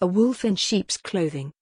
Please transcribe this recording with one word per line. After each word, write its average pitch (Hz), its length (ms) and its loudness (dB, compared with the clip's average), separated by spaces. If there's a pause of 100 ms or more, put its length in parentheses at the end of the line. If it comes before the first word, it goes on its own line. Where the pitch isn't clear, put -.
a 190 60 2
wolf 220 380 2
in 214 120 2
sheep's - 420 -2
clothing, 151 640 -4